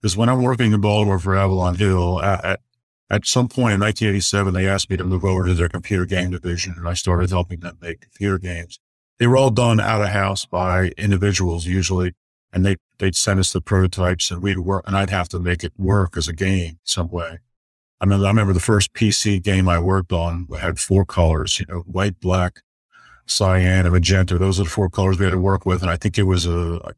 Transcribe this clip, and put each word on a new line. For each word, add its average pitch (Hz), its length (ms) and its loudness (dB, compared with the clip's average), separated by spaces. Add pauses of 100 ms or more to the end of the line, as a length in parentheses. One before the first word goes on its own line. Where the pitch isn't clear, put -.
'Cause 95 160 -2
when 117 120 2
I'm 127 140 2
working 123 300 2
in 107 80 4
Baltimore 104 400 2
for 95 160 0
Avalon 92 400 2
Hill, 90 460 2
at, 95 220 0
at, 95 160 -2 (480)
at 104 160 -2
some 123 220 0
point 117 280 0
in 98 60 2
nineteen 104 280 0
eighty-seven, 98 440 0
they 92 140 0
asked 98 240 -2
me 92 60 -2
to 87 80 -4
move 92 200 -2
over 92 220 0
to 90 80 2
their 85 140 0
computer 90 380 -4
game 90 260 -2
division, 87 440 -6
and 87 120 -8
I 87 60 -4
started 87 360 0
helping 90 300 -4
them 85 200 -14
make 85 200 -12
computer 98 380 -4
games. 90 420 -10 (400)
They 120 80 4
were 127 80 4
all 135 140 4
done 113 280 2
out 104 240 0
of 101 60 0
house 98 360 -2
by 92 440 0 (100)
individuals 90 680 0
usually, 92 480 -2 (380)
and 92 140 2
they, 98 120 0 (200)
they'd 95 160 0
send 95 240 0
us 92 140 0
the 90 80 -2
prototypes, 92 720 0
and 87 100 -8
we'd 95 160 -2
work, 92 300 -2
and 98 80 -2
I'd 98 140 0
have 92 180 -2
to 92 100 -8
make 87 240 -2
it 87 160 -8
work 95 380 0
as 80 100 -2
a 82 60 -6
game 87 500 -2
some 87 260 -4
way. 82 300 -10 (640)
I 95 40 -4
mean, 98 200 2
I - 20 2
remember 101 260 2
the 90 60 2
first 101 360 2
P 107 180 2
C 101 260 0
game 95 300 2
I 85 100 4
worked 92 340 0
on 87 360 -4 (100)
had 80 220 -4
four 98 240 2
colors, - 560 0
you 95 80 -6
know, 85 180 -8
white, 95 320 -2
black, 90 440 -2 (640)
cyan, 92 600 2
and 87 60 2
magenta. 92 440 2
Those 92 220 0
are 101 60 0
the - 60 -6
four 95 200 -2
colors 95 300 0
we 98 60 2
had 90 40 2
to 92 80 0
work 95 260 0
with, 90 160 0
and 87 120 -2
I 85 40 -2
think 92 220 -2
it 101 60 2
was 92 200 2
a 85 360 -4 (180)